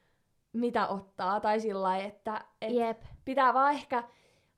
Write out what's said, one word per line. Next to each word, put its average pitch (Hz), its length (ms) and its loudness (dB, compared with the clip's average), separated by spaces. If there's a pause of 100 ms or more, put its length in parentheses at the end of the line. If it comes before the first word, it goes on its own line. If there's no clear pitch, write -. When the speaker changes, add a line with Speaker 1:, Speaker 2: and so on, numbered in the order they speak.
(540)
Speaker 1:
mitä 240 340 0
ottaa, 196 520 -4
tai 214 200 0
sillai, 196 460 -2
että, 214 360 -8 (200)
et 226 120 -4
Speaker 2:
Jep. 226 280 0 (240)
Speaker 1:
pitää 262 280 4
vaan 277 200 4
ehkä 247 300 -4 (540)